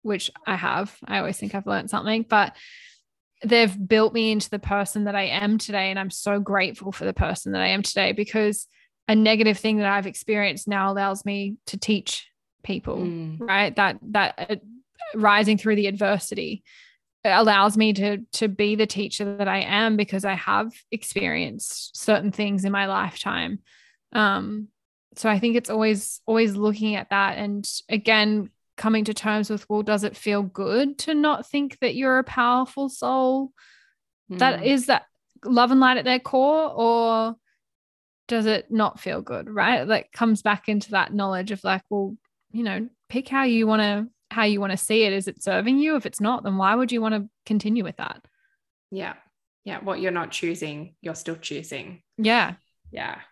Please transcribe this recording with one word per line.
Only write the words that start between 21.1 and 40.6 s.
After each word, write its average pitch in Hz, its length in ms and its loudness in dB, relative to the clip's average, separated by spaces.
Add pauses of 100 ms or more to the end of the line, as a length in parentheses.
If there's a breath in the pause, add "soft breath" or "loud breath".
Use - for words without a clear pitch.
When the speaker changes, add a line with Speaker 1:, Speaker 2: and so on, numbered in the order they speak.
Speaker 1:
certain 208 380 0
things 202 320 -2
in 196 80 0
my 196 140 0
lifetime. 190 720 -4 (520 soft breath)
Um, 208 560 -2 (480)
so - 140 -2
I 202 100 2
think 233 160 2
it's 240 140 0
always, 220 560 0
always 220 300 2
looking 214 400 0
at - 140 -8
that. 196 280 0
And 202 320 -6 (200)
again, 214 600 2 (280)
coming 220 260 2
to 214 100 -2
terms 214 360 -2
with, 214 200 -6
well, 214 120 0
does 208 240 0
it 202 100 -6
feel 202 280 0
good 202 560 0
to 320 140 -2
not 294 320 2
think 285 360 -4
that 247 140 0
you're 262 240 2
a 254 40 0
powerful 254 640 0
soul? 262 640 0 (760 soft breath)
That 180 320 2
Speaker 2:
Mm. 202 40 -6
Speaker 1:
is 269 200 2
that - 220 2 (360)
love 240 280 4
and 262 100 8
light 254 160 6
at 247 80 -4
their 254 140 2
core, 285 520 2
or 226 640 2 (920)
does 226 160 0
it 214 260 0
not 220 300 0
feel - 200 -4
good, - 280 -8
right? 202 360 2
Like, - 280 0
comes 220 280 2
back 208 280 0